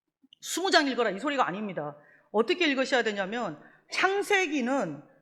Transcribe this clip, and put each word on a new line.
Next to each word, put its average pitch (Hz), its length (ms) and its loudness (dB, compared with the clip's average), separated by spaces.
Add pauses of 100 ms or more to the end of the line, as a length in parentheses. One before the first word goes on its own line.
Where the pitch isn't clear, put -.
(400)
스무 359 300 -4
장 320 160 6
읽어라, 233 240 0
이 190 80 -6
소리가 262 280 0
아닙니다. 170 500 -6 (340)
어떻게 233 360 2
읽으셔야 262 360 2
되냐면, 208 580 -4 (300)
창세기는 285 1120 0 (200)